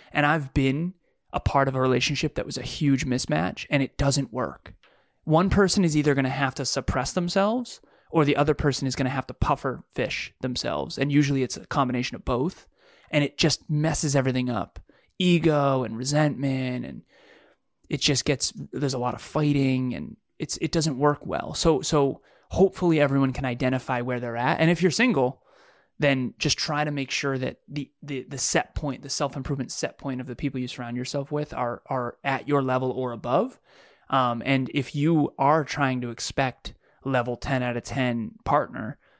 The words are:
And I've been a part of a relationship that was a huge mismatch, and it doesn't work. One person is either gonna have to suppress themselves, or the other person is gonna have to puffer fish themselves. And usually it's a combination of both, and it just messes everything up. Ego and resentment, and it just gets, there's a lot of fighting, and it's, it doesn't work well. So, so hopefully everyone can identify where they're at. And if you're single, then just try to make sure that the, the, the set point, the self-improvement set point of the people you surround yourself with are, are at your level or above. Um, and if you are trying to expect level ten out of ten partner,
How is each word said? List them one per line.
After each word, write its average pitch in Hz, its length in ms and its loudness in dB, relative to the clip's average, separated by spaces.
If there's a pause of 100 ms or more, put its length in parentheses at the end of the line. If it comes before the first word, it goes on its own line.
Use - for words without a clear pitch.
(140)
And 147 120 0
I've 151 280 0
been 147 400 0 (420)
a 175 40 -6
part 139 280 2
of 131 80 0
a 131 60 0
relationship 131 540 0
that - 100 -4
was - 140 -8
a - 20 -6
huge 139 460 0
mismatch, 131 640 -2
and 139 100 2
it - 160 -4
doesn't 139 340 0
work. 110 440 -8 (480)
One 165 260 4
person 196 340 4
is 151 140 2
either 143 160 4
gonna 131 160 0
have 135 260 -2
to 135 100 -4
suppress - 480 -2
themselves, 196 680 -2 (300)
or 160 120 4
the 143 120 4
other 147 180 4
person 139 320 0
is 131 100 -2
gonna 131 140 0
have 131 160 -4
to - 80 -12
puffer - 560 -2
fish - 420 -6 (100)
themselves. 123 580 -4
And 143 120 0
usually 143 300 4
it's - 160 -4
a - 80 -14
combination 123 500 -2
of - 80 -14
both, 131 440 -2 (420)
and 147 140 2
it - 160 -4
just - 280 0
messes 147 480 0
everything 127 360 2
up. - 280 -6 (380)
Ego 151 680 4
and 110 140 -6
resentment, 131 880 0
and - 160 -12 (880)
it 139 120 -4
just 135 240 0
gets, - 280 0 (180)
there's 135 220 -2
a 127 60 -4
lot 120 160 -2
of - 60 -12
fighting, 135 720 2
and 76 220 -10 (200)
it's, - 240 -6
it 160 100 -2
doesn't 151 280 0
work 147 260 2
well. 92 280 -4
So, 160 280 2
so 143 400 2 (280)
hopefully 180 500 4
everyone 139 340 4
can 135 120 -4
identify 127 560 -2
where 123 180 -4
they're 117 180 -6
at. 127 220 0
And 165 100 4
if 165 120 2
you're 175 100 4
single, 143 500 2 (580)
then 131 400 0
just - 180 0
try 151 260 -2
to 151 80 -2
make 139 200 -6
sure 139 260 -2
that 127 300 -6
the, 143 240 -8 (100)
the, 143 220 -8
the 139 140 -12
set - 380 -2
point, - 280 -4
the 139 60 -10
self-improvement 139 640 -4
set - 260 -6
point 131 240 -6
of 123 60 -12
the 123 80 -10
people 135 240 -4
you 123 80 -4
surround 120 300 -8
yourself 139 340 -6
with 147 220 -4
are, 120 320 -4
are 123 380 -4
at 135 240 -4
your 143 140 2
level 127 300 0
or 127 200 -4
above. 135 480 -2 (500)
Um, 123 360 2
and 131 280 2
if 143 220 -2
you 151 420 4
are 143 260 4
trying 131 380 -2
to 120 80 -4
expect - 640 -4 (320)
level 123 320 0
ten 131 260 -2
out 120 140 -2
of 117 60 -6
ten 120 480 -2 (120)
partner, 127 540 -2 (220)